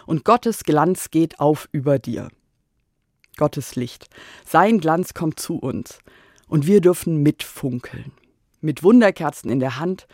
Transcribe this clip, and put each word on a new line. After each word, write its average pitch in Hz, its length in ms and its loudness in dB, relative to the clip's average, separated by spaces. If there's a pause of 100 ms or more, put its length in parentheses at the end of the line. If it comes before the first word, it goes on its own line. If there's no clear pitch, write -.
und 156 180 -4
Gottes 226 380 0
Glanz 156 480 0
geht 160 300 -2
auf 147 320 0
über 139 260 0
dir." - 300 -10 (1080)
Gottes - 380 -4
Licht, - 340 -10 (380)
sein 202 320 4
Glanz 165 340 -2
kommt - 280 -6
zu - 180 -8
uns - 400 -8 (480)
und 151 220 0
wir 202 120 6
dürfen 170 400 2
mitfunkeln. - 920 -4 (480)
Mit 156 220 -6
Wunderkerzen 190 680 4
in 131 100 -2
der 127 180 -4
Hand 180 360 -8